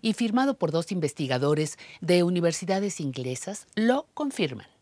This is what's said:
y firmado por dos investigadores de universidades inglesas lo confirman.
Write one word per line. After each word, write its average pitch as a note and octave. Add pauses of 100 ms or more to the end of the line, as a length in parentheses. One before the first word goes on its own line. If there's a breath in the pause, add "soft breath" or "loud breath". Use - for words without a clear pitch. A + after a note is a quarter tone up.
y A3
firmado A#3+
por D#3
dos E3
investigadores D3 (240 loud breath)
de F3+
universidades F3+
inglesas C3+
lo A#3+
confirman. E3 (160)